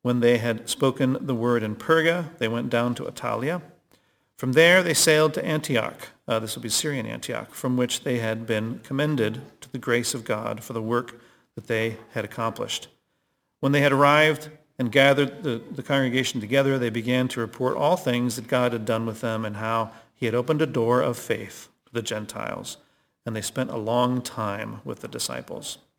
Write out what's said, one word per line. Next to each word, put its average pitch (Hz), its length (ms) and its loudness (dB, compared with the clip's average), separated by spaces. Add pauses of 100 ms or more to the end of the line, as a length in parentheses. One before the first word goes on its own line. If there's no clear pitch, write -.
When 123 200 0
they 120 180 6
had 113 300 -2
spoken 131 520 0
the 139 140 -4
word 117 280 2
in 107 140 -4
Perga, 160 640 2
they 113 100 0
went 117 220 -2
down 120 240 0
to - 100 -8
Attalia. 127 560 -4 (760)
From 127 140 -2
there 170 300 8
they 170 120 0
sailed 156 400 6
to - 100 -4
Antioch, 139 640 -2 (180)
uh, 113 120 0
this 110 180 -6
would 120 60 -12
be 120 80 -6
Syrian 131 360 -2
Antioch, 113 480 -8
from 127 220 -2
which 123 280 0
they 123 140 0
had 113 280 -2
been 113 360 -2
commended 135 600 0 (180)
to - 100 -20
the 131 80 -8
grace 120 360 0
of 113 100 -8
God 110 400 -6
for - 80 -12
the 113 100 -6
work 120 380 -4 (340)
that - 140 -16
they 113 280 -2 (180)
had 110 100 -4
accomplished. 110 640 -6 (720)
When 139 100 2
they 143 100 4
had 139 120 6
arrived 147 580 6 (260)
and 123 140 -2
gathered 139 540 4
the, 117 260 -2
the - 140 -10
congregation 131 560 0
together, 135 400 2
they 120 100 0
began 123 380 0
to 127 100 -6
report 120 380 -2
all 151 200 2
things 120 380 0
that 120 140 -10
God 123 240 2
had 113 120 -6
done 113 220 -2
with 110 140 -8
them 113 240 -4
and 104 120 -6
how 110 360 -2 (240)
he 123 100 -4
had 110 80 -2
opened 139 260 0
a 160 60 2
door 120 340 2
of 120 160 0
faith - 520 -8 (180)
to - 60 -20
the 117 100 -4
Gentiles. - 760 -8 (460)
And 113 120 -6
they 110 40 -4
spent 127 300 -6
a - 60 -6
long 123 440 0
time 110 640 -8
with 120 160 -10
the - 60 -14
disciples. - 720 -10 (200)